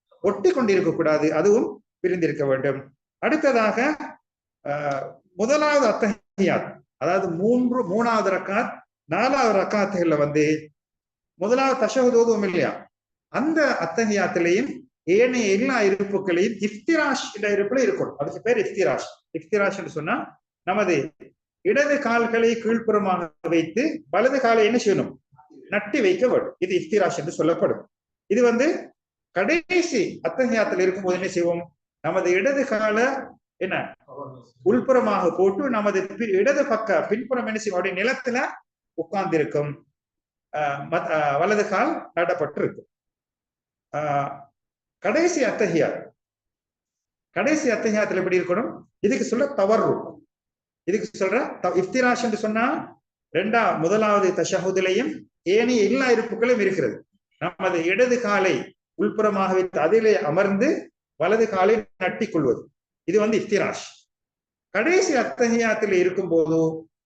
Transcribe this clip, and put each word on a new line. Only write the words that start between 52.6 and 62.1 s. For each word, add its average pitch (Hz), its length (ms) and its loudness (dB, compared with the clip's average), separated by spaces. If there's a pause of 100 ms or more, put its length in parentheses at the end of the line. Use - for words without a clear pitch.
ரெண்டா, 202 420 0
முதலாவது 202 520 2
தஷஹுதிலையும் 185 920 -2 (200)
ஏனைய 226 420 2
எல்லா 247 260 2
இருப்புகளும் 233 500 2
இருக்கிறது. 170 460 0 (320)
நமது 175 460 -2
இடது 233 380 2
காலை 190 540 0 (260)
உள்புறமாக 202 520 0
வைத்து 185 260 0
அதிலே 214 420 4
அமர்ந்து 196 720 0 (240)
வலது 214 340 2
காலை 208 360 2 (120)
நட்டிக் 190 340 -4